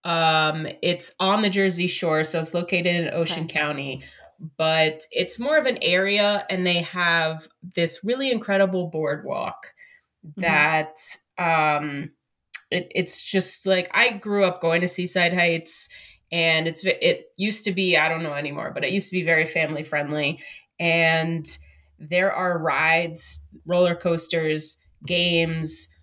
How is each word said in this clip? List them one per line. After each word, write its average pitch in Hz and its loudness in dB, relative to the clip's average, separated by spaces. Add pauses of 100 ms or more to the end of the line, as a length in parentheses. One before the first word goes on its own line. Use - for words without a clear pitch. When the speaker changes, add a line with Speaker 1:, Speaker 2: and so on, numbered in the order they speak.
Speaker 1:
Um, 160 2 (160)
it's 175 0
on 196 2
the 208 2
Jersey 185 0
Shore, 156 0
so 160 -2
it's 160 -4
located 175 0
in 170 -2
Ocean 165 -2
Speaker 2:
Okay. 165 -10
Speaker 1:
County, 143 -4 (540)
but 160 2
it's - -2
more 294 2
of 302 4
an 254 0
area, 202 2
and 180 -2
they 175 2
have 165 0 (140)
this 170 -2
really 262 -2
incredible 196 2
boardwalk 151 -6 (540)
Speaker 2:
Mm-hmm. 156 -14
Speaker 1:
that, 156 2 (400)
um, 151 0 (580)
it, 180 -4
it's - -2
just, - -2
like, 180 2
I 240 4
grew 202 2
up 185 0
going 165 4
to 180 2
Seaside 180 2
Heights, 170 0 (420)
and 165 2
it's, 165 -4
it - 2 (100)
used 208 -2
to 202 -2
be, 180 2
I 156 2
don't 165 -2
know 156 -4
anymore, 143 -6
but 143 -6
it 131 -2
used 190 0
to 185 -4
be 185 0
very 160 2
family 156 -2
friendly. 147 -4 (400)
And 165 2 (520)
there 180 0
are 180 -2
rides, 160 0 (200)
roller 180 4
coasters, 165 -2 (260)
games. 165 0